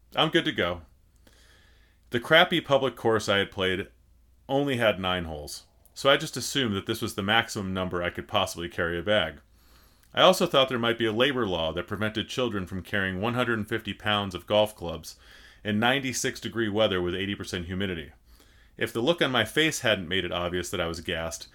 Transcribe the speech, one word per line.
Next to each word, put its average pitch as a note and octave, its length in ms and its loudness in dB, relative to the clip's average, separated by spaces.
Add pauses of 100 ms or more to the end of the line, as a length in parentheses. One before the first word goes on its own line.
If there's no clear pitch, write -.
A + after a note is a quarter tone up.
(140)
I'm D#3 160 2
good D#3+ 140 2
to D3+ 80 -2
go." F2 300 -2 (1300)
The A#2+ 100 -2
crappy E3 400 4
public C3 340 2
course A2 340 2
I G2 100 4
had G2 120 0
played F#2 380 -2 (600)
only C#3 300 0
had G#2+ 200 4
nine F2+ 280 -2
holes, D2+ 380 -10 (300)
so - 160 2
I C#3+ 60 8
just D#3 200 -4
assumed B2 380 -2
that G2 120 -4
this A2+ 140 -2
was G#2 140 -4
the G#2 80 -6
maximum G#2 500 0
number F2+ 300 -4
I F2 80 -2
could F2 160 -8
possibly F2+ 420 -2
carry E2+ 300 -2
a E2 40 -6
bag. F2 380 0 (720)
I - 100 2
also F#3 220 6
thought C3+ 240 4
there B2+ 100 -2
might A#2 200 2
be A#2 80 2
a A2 60 2
labor B2 340 2
law E2 260 0
that E2+ 140 -4
prevented G#2+ 420 -4
children G#2 380 -2
from F#2 160 -6
carrying F#2+ 380 -2
one A#2 140 0
hundred A#2+ 240 0
and G#2 100 -4
fifty G#2+ 260 -4
pounds G#2 400 0
of - 120 -10
golf G#2+ 280 4
clubs D#2+ 420 -10 (460)
in G#2 160 0
ninety-six B2+ 600 0
degree A2 280 -4
weather G2+ 320 2
with F2+ 140 -2
eighty G2 220 -4
percent F#2 300 -6
humidity. F#2 440 -4 (640)
If - 160 -4
the A#2 80 -2
look E3 220 2
on C#3+ 80 2
my A#2+ 140 2
face D3+ 360 0
hadn't G2+ 280 0
made F#2 160 0
it F2 80 -6
obvious F2 380 -2
that F#2 100 -4
I E2+ 80 -2
was E2+ 120 -6
gassed, E2 540 -6